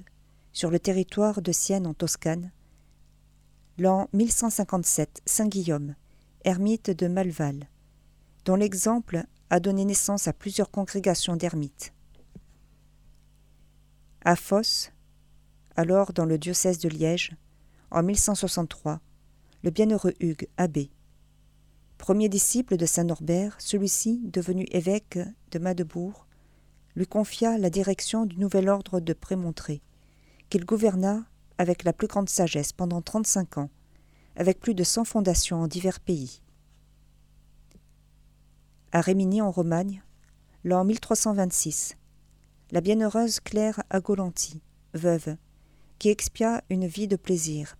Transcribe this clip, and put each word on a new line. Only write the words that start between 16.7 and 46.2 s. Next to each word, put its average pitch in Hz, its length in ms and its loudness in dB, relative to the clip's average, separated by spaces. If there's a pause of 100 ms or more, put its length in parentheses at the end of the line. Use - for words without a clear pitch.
de 170 100 -2
Liège, 160 480 -2 (560)
en 170 100 2
mille 196 160 0
cent 208 180 2
soixante-trois, 165 640 -4 (600)
le 175 100 -2
bienheureux 208 500 2
Hugues, 165 340 -2
abbé. 151 340 0 (1120)
Premier 208 280 2
disciple 202 480 0
de 170 100 0
saint 170 200 2
Norbert, 170 540 -2
celui-ci, 208 680 0
devenu 185 460 -2
évêque 185 480 0 (320)
de 165 80 -4
Madebourg, 175 680 -4 (720)
lui 180 100 0
confia 226 500 0
la 190 120 2
direction 196 560 0
du 175 120 -6
nouvel 190 300 2
ordre 190 320 0
de 165 140 -2
Prémontré, 170 680 -6 (680)
qu'il 180 160 0
gouverna 208 580 2 (340)
avec 175 280 2
la 165 80 4
plus 214 140 -2
grande 202 200 -2
sagesse 156 460 0
pendant 175 280 -2
trente-cinq 202 560 -2
ans, 143 120 -2 (640)
avec 185 240 2
plus 233 140 0
de 180 100 0
cent 226 220 0
fondations 180 560 0
en 165 60 0
divers 180 340 -2
pays. 143 400 -4 (2500)
À 170 80 4
Rémini 190 420 4
en 202 100 2
Romagne, 180 520 0 (640)
l'an 180 180 4
mille 214 160 2
trois - 160 0
cent 214 180 2
vingt-six, 180 640 -2 (760)
la 170 100 0
bienheureuse 220 580 2
Claire 214 500 -2
Agolanti, 185 720 -2 (320)
veuve, 160 440 0 (600)
qui 214 100 4
expia 226 600 0